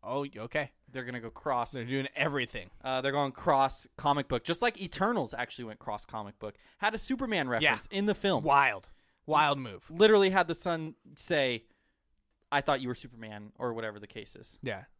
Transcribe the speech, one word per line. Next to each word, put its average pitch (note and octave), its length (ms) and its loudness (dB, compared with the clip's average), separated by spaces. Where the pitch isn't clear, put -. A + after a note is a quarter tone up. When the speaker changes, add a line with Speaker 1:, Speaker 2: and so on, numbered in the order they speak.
Speaker 1:
Oh, C3 220 -4
okay. C3+ 280 -4
Speaker 2:
They're C3 140 -8
gonna B2 160 -8
go A2+ 120 -10
cross. B2 400 -2
Speaker 1:
They're B2+ 120 -6
doing C3+ 320 -2
everything. C3+ 540 -2
Speaker 2:
Uh, C3 180 -2
they're C3+ 100 0
going C#3 220 0
cross C3+ 540 2
comic C#3+ 300 2
book, B2 160 -2
just E3+ 180 -2
like A#3 180 0
Eternals F#3+ 540 -2
actually A#2+ 320 -6
went G#2+ 140 -12
cross G#2 260 -8
comic G#2 340 -10
book. G#2+ 160 -10
Had G#3+ 160 0
a A3 40 -4
Superman A3 500 0
Speaker 1:
Yeah. B2+ 40 0
Speaker 2:
reference C3+ 360 2
in G3 180 -2
the G#3 100 2
film. F3 280 0
Speaker 1:
Wild. C#3 440 4
Wild D3 320 4
move. A2+ 320 -10
Speaker 2:
Literally G3 400 8
had F#3 180 4
the E3 80 -2
son E3 400 -4
say, C3 500 0
"I C#3+ 100 2
thought C#3 180 2
you B2+ 80 -6
were B2 80 -4
Superman," G#2+ 640 -16
or A#2+ 160 -4
whatever A2 260 -8
the G#2 80 -18
case - 280 -14
is. - 260 -18
Speaker 1:
Yeah. G#2+ 220 -8